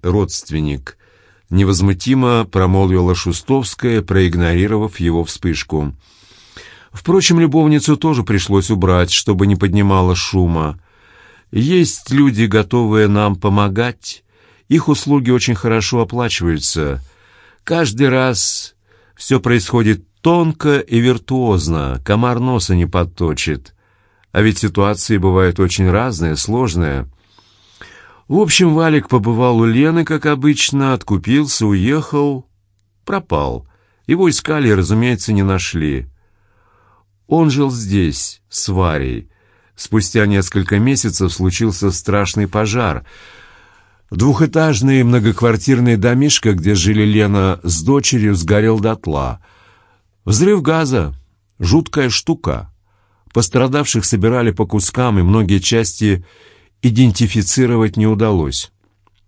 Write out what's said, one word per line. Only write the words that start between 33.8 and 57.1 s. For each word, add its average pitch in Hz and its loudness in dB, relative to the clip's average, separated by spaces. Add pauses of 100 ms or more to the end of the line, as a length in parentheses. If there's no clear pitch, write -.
Его 180 2
искали 151 0
и, 104 4
разумеется, 110 0
не 101 2
нашли. 80 -4 (1160)
Он 156 2
жил 139 0
здесь, 98 -2
с - -4
Варей. 76 -2 (480)
Спустя 107 0
несколько 101 0
месяцев 107 0
случился 92 -2
страшный 101 -2
пожар. 104 -4 (1040)
Двухэтажный 135 2
многоквартирный 120 2
домишко, 120 2
где 95 0
жили 104 0
Лена 101 2
с 82 -4
дочерью, 117 0
сгорел 104 0
дотла. 78 -4 (840)
Взрыв 175 2
газа. 131 0 (460)
Жуткая 135 0
штука. - -4 (580)
Пострадавших 127 0
собирали 113 2
по 104 -2
кускам, 107 0
и - 2
многие 95 2
части 107 -2 (580)
идентифицировать 113 2